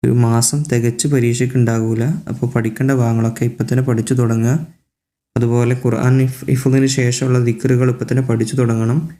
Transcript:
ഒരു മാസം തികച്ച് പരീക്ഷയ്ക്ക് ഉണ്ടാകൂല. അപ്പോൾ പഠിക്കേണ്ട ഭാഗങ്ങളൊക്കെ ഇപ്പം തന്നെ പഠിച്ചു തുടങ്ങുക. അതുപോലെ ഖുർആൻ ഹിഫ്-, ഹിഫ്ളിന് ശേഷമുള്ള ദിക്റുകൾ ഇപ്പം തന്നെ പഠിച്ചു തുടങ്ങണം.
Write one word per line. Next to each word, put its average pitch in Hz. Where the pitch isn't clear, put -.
ഒരു 123
മാസം 117
തികച്ച് 120
പരീക്ഷയ്ക്ക് 123
ഉണ്ടാകൂല. 113
അപ്പോൾ -
പഠിക്കേണ്ട 120
ഭാഗങ്ങളൊക്കെ 113
ഇപ്പം 120
തന്നെ 127
പഠിച്ചു 113
തുടങ്ങുക. 117
അതുപോലെ 120
ഖുർആൻ 123
ഹിഫ്-, 131
ഹിഫ്ളിന് 135
ശേഷമുള്ള 127
ദിക്റുകൾ 127
ഇപ്പം 120
തന്നെ 131
പഠിച്ചു 113
തുടങ്ങണം. 117